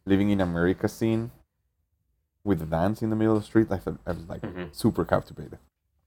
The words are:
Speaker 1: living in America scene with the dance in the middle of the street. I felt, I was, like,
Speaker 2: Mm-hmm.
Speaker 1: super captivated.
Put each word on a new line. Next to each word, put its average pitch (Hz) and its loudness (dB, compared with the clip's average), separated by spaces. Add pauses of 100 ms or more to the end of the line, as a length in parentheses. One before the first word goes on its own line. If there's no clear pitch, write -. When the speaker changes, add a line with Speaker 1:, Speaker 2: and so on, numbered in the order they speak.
Speaker 1:
living 98 4
in 98 2
America 90 0
scene 113 -2 (1120)
with 98 2
the 80 -4
dance 82 0
in 110 -2
the 110 0
middle 110 4
of 104 2
the - -12
street. 110 4
I 98 -2
felt, 90 -6
I 90 -4
was, 82 -8
like, - -12
Speaker 2:
Mm-hmm. 92 -10
Speaker 1:
super 87 0
captivated. - -4 (480)